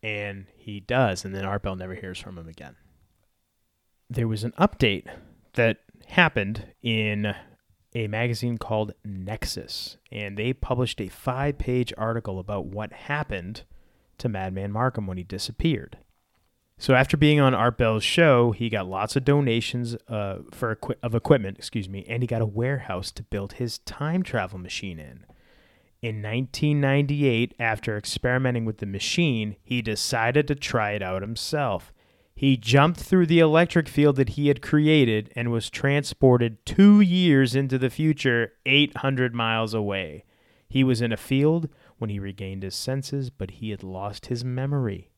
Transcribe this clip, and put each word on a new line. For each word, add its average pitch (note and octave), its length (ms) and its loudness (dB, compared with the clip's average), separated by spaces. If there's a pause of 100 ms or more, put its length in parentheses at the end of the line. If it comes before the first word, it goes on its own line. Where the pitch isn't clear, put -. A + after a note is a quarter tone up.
and G#2 440 -8 (100)
he G2+ 240 -14
does, A2 440 0
and F#2+ 100 -8
then G2 100 -6
Art G2 180 -4
Bell F#2+ 140 -6
never F#2 180 -10
hears F#2 240 -12
from F#2 200 -16
him E2 100 -18
again. - 280 -20 (1300)
There A#2+ 180 -2
was A2 160 -4
an A#2+ 80 -4
update C3 540 0 (460)
that A2+ 280 2 (260)
happened A2 680 0 (100)
in G#2+ 520 -2 (600)
a A2+ 140 -4
magazine A#2 500 -2
called G#2+ 360 -4 (100)
Nexus, - 920 -10 (120)
and G2+ 260 -10
they A#2 180 -2
published B2 460 -2
a G2 80 -6
five-page B2+ 880 -2
article A2 420 -4
about G2 280 -6
what G#2 260 -10
happened A2 720 -8 (520)
to - 120 -4
Madman F#2+ 440 -6
Markham A2+ 340 -2
when F#2 120 -8
he F2+ 60 -10
disappeared. A2 760 -4 (800)
So - 140 4
after C3 220 4
being D3+ 240 6
on C3 140 6
Art A2+ 220 2
Bell's A2 280 0
show, B2+ 480 4
he A#2 160 -4
got G#2 180 -2
lots F#2+ 300 -4
of C3 80 0
donations, A#2+ 720 0 (100)
uh, G2+ 320 -6 (140)
for A#2 180 -4
equi-, A2+ 320 -6
of A#2 120 -4
equipment, A2 440 2
excuse G2 300 -8
me, G2 200 -12
and A#2 140 -2
he B2 40 -2
got A#2 140 -2
a A2+ 60 0
warehouse A2 680 -4
to - 120 -14
build G2 300 -8
his A#2+ 240 -8
time E3 440 -4
travel G2 360 -6
machine F2+ 400 -10
in. C2+ 280 -20 (760)
In A2 220 -6
nineteen C3 580 -2
ninety-eight, C#3 800 2
after A2 400 -2
experimenting B2 680 -2
with A2 140 -6
the G#2+ 80 -8
machine, G#2+ 760 -2
he B2 180 -4
decided A#2 640 0
to D3 80 0
try A2 380 -2
it G#2 100 -4
out F#2 180 -4
himself. A2+ 720 -4 (400)
He C3+ 240 4
jumped C#3 440 4
through F#3 260 4
the E3 140 6
electric D#3+ 480 4
field D3 260 4
that C3 160 2
he C#3+ 160 -2
had C#3+ 160 2
created D3 720 4
and A#2+ 160 -2
was A#2 180 -2
transported B2+ 960 2
two G#3 360 8
years E3+ 560 6
into C3+ 220 0
the B2+ 120 0
future, C3+ 640 0 (120)
eight C#3+ 340 2
hundred B2+ 360 0
miles A2+ 400 -2
away. G2 500 -4 (440)
He C3+ 160 2
was B2 180 2
in A#2 80 0
a A2 60 -2
field D3+ 520 0 (280)
when A2 140 -6
he G2+ 100 -6
regained G2 420 -10
his F#2+ 140 -8
senses, C3+ 520 -6
but F#2+ 220 -10
he A2 200 -10
had G2+ 120 -8
lost F#2+ 440 -10
his A#2+ 180 -6
memory. B2+ 720 -4